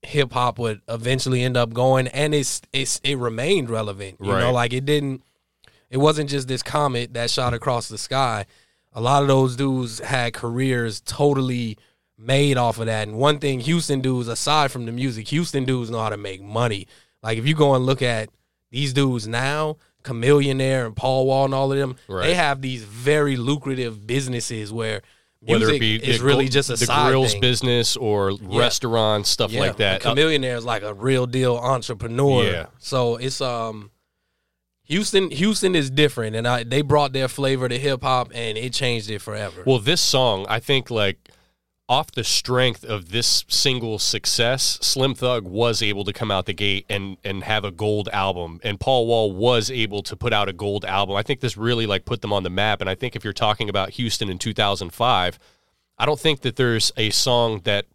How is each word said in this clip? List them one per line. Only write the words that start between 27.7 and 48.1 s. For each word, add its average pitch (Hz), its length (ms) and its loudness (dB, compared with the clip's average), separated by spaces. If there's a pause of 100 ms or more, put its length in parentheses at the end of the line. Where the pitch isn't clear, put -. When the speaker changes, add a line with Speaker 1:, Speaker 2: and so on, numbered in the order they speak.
Speaker 2:
or 104 360 2
Speaker 1:
Yeah. 98 280 -2
Speaker 2:
restaurants, 113 680 2
stuff 107 220 0
Speaker 1:
Yeah. 120 100 -2
Speaker 2:
like 95 160 -2
that. 95 260 0
Speaker 1:
A 120 60 2
Chamillionaire 135 480 2
is, 117 80 -8
like, 113 180 -4
a 104 100 -8
real 127 340 0
deal 123 280 0
entrepreneur. 123 880 0
Speaker 2:
Yeah. 87 220 -2 (120)
Speaker 1:
So 123 380 0
it's, 127 240 -6
um, 113 520 -6 (920)
Houston, 190 460 2
Houston 185 440 2
is 139 140 2
different, 131 480 2
and 113 100 0
I, 123 160 2
they 127 180 0
brought 143 300 4
their 131 160 -2
flavor 135 400 0
to 123 100 -2
hip 135 260 -2
hop, 127 300 0
and 113 240 -6
it 120 140 -6
changed 117 400 -2
it 104 100 -8
forever. 104 440 -8
Speaker 2:
Well, 123 140 6
this 143 200 2
song, 113 480 2
I 110 140 0
think, 135 280 0
like, 104 280 0 (720)
off 135 220 0
the 117 120 -4
strength 127 600 0
of 95 260 -8
this - 380 0
single 117 500 0
success, - 840 0
Slim 131 320 0
Thug 123 320 0
was 110 360 0
able 104 240 -2
to 101 80 -4
come 110 180 -4
out 95 140 0
the 104 80 -6
gate 101 340 -2
and, 98 380 -6
and 98 180 -6
have 107 220 -2
a 98 60 -6
gold 104 420 -2